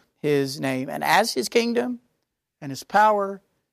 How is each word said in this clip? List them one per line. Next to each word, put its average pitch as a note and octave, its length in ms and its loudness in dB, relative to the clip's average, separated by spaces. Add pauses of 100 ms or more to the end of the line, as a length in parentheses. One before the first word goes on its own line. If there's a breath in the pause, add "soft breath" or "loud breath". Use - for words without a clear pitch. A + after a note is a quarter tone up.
(220)
His C#3+ 400 0
name. C3+ 280 -4
And D3 140 -6
as F3+ 300 2
His A#3+ 160 -2
kingdom A#3+ 500 0 (600)
and C#3 100 -12
His - 140 -12
power G3+ 560 2 (320)